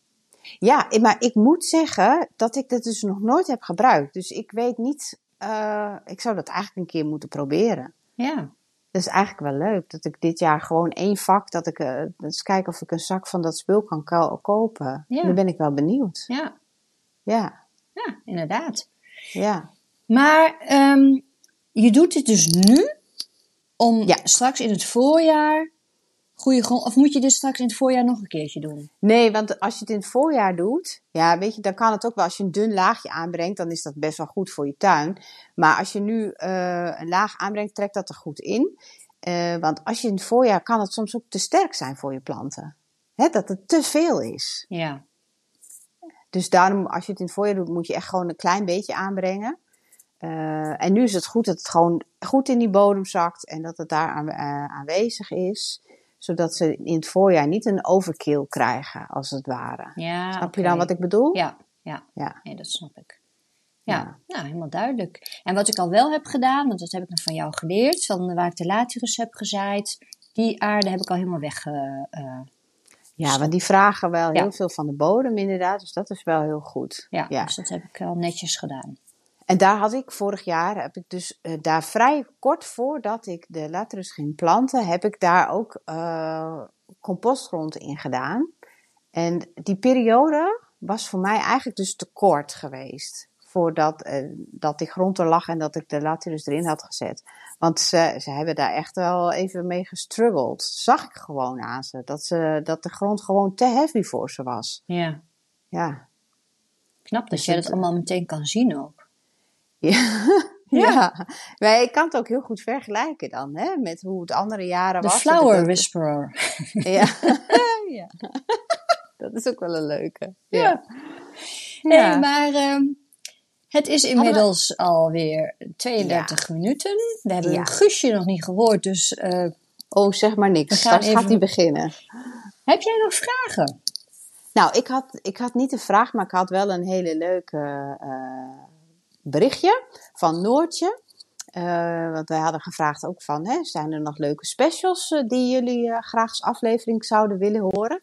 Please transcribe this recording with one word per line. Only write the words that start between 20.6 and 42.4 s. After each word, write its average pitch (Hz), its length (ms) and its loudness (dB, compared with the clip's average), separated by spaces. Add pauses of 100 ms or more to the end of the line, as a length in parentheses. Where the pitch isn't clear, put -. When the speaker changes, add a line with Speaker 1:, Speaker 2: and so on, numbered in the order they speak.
Speaker 2:
je 226 200 6
doet 320 220 6
dit 277 120 0
dus 202 220 4
nu 214 420 8 (840)
om 226 320 4
Speaker 1:
Ja. 269 160 6
Speaker 2:
straks 262 360 2
in 240 100 -2
het 202 140 0
voorjaar 311 840 4 (680)
goede 254 280 2
grond, 240 220 0
of 220 100 -2
moet 285 180 8
je 277 80 2
dit 262 100 4
straks 262 280 0
in 247 60 -2
het 226 100 -2
voorjaar 254 280 2
nog 240 160 2
een 196 80 -12
keertje 151 320 -8
doen? 147 300 -12 (100)
Speaker 1:
Nee, 226 320 6
want 214 280 -2
als 214 140 -2
je - 60 -12
het 208 100 -12
in 220 60 -2
het 202 100 -6
voorjaar 247 500 2
doet, 220 460 -4 (100)
ja, 165 260 4
weet 208 180 -4
je, 220 60 -16
dan 196 120 -2
kan 226 180 2
het 214 140 -4
ook 233 100 -4
wel 202 80 2
als 175 140 -2
je 208 60 -4
een 185 80 -2
dun 208 220 0
laagje 196 360 0
aanbrengt, 170 480 -6
dan 170 140 -6
is 165 100 -8
dat 143 140 -12
best 156 220 -4
wel 156 100 -6
goed - 240 -6
voor 147 140 -6
je 139 120 -6
tuin. 175 400 2 (380)
Maar 156 220 6
als 190 140 -4
je 208 80 -6
nu, 214 360 -2
eh, 180 640 -4
een 160 80 -10
laag 190 300 0
aanbrengt, 208 380 -6
trekt 202 180 -4
dat 190 160 -6
er - 60 -16
goed - 240 -14
in. 254 400 -2 (400)
Eh, 175 360 -2
want 156 280 -2
als 226 180 -4
je 247 60 -2
in 208 60 0
het 190 100 -4
voorjaar, 233 400 4
kan 233 160 0
het 196 140 -4
soms 220 220 -6
ook 233 140 -8
te 196 100 -6
sterk 339 340 0
zijn 139 240 -8
voor 139 160 -8
je 131 60 -8
planten. 147 560 -12 (400)